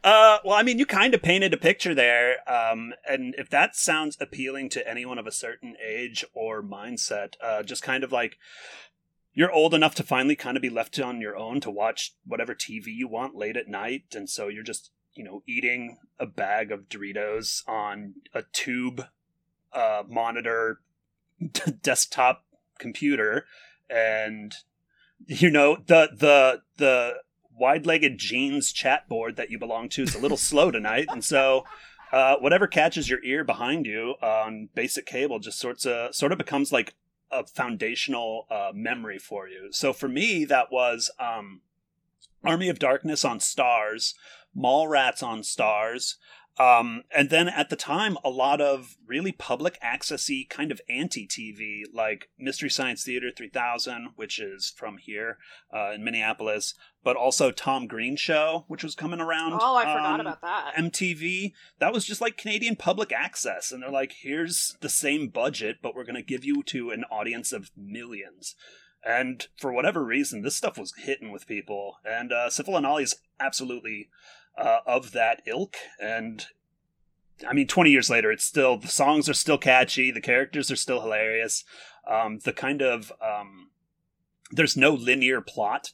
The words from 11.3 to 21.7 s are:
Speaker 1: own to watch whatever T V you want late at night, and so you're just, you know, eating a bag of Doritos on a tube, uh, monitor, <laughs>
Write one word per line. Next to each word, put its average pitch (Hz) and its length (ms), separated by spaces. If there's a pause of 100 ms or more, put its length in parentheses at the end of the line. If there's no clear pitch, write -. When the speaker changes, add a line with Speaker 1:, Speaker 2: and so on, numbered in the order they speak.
Speaker 1:
own 113 240
to 117 100
watch 104 440 (100)
whatever 117 300
T 107 240
V 110 140
you 120 160
want 120 260
late 107 220
at 113 100
night, 107 380 (100)
and 98 160
so 107 160
you're 107 160
just, 113 300 (220)
you 120 100
know, 98 240
eating 120 500 (200)
a 123 80
bag 104 440
of 98 180
Doritos 104 800
on 104 460 (180)
a 113 100 (100)
tube, 123 520 (680)
uh, 107 360
monitor, 117 720 (600)
<laughs> - 420